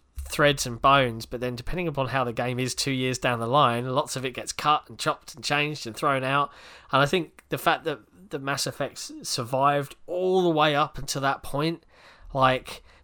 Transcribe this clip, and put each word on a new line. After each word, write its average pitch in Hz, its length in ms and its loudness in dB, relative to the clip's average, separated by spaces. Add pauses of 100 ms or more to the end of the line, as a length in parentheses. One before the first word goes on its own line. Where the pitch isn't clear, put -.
(280)
threads 147 380 2
and 117 160 -8
bones, 131 460 4
but 123 140 -8
then 123 140 -2
depending 170 320 -4
upon 139 200 -2
how 131 160 0
the 120 100 -2
game 123 260 -4
is 127 140 -2
two - 180 -2
years 127 280 -2
down 120 200 0
the 117 80 -4
line, 123 400 2
lots 131 280 -2
of 131 100 -6
it 127 80 -6
gets - 180 -8
cut - 380 0
and 110 80 -16
chopped - 380 -4
and 127 80 -14
changed 147 420 -2
and 110 100 -10
thrown 135 280 0
out. 143 280 0 (400)
And 135 120 6
I - 20 6
think - 440 -2
the 139 100 -4
fact 156 240 2
that 151 160 -4 (320)
the 151 80 -6
Mass 135 260 -4
Effects - 460 -6 (100)
survived 139 760 0 (120)
all 185 340 2
the 175 80 4
way 151 260 4
up 147 220 0
until 139 240 -6
that 135 220 0
point, 156 400 -2 (500)
like, 131 480 0 (220)